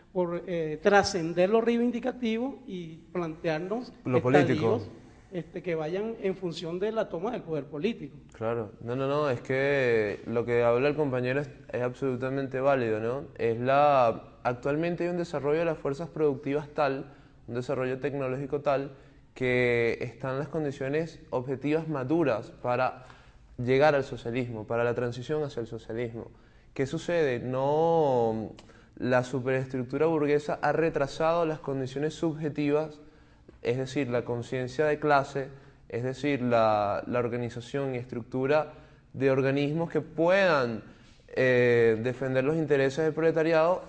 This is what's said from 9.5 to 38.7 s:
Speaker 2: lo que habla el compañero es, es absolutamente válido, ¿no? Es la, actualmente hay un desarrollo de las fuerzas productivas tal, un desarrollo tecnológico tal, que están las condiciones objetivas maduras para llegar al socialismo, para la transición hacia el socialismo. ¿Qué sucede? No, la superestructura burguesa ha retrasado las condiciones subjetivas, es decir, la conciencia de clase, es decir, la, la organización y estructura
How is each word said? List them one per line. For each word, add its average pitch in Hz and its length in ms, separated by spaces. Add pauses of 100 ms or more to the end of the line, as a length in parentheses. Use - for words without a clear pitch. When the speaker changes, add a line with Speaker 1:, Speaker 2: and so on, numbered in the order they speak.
Speaker 2:
lo 117 200
que 120 180
habla 120 240
el 147 80
compañero 131 460
es, 143 80 (220)
es 120 100
absolutamente 131 800
válido, 127 400
¿no? 123 260 (120)
Es 113 220
la, 135 840
actualmente 151 600
hay 170 60
un 175 80
desarrollo 151 420
de 170 60
las 160 120
fuerzas 143 320
productivas 143 600
tal, 139 440 (340)
un 117 80
desarrollo 127 440
tecnológico 135 640
tal, 139 300 (440)
que 123 680
están 131 360
las 143 100
condiciones 151 840
objetivas 139 580
maduras 135 640 (100)
para 123 440 (580)
llegar 135 300
al 135 120
socialismo, 117 600
para 117 180
la 120 120
transición 123 480
hacia 135 160
el 117 80
socialismo. 113 640 (420)
¿Qué 135 140
sucede? 156 520
No, 131 1120 (440)
la 123 260
superestructura 131 840
burguesa 147 540
ha 147 100
retrasado 160 760
las 156 140
condiciones 139 560
subjetivas, 151 880 (600)
es 120 160
decir, 131 320
la 120 140
conciencia 123 600
de 151 140
clase, 139 500 (400)
es 120 140
decir, 131 380
la, 107 640
la 120 140
organización 120 760
y - 20
estructura 131 760 (400)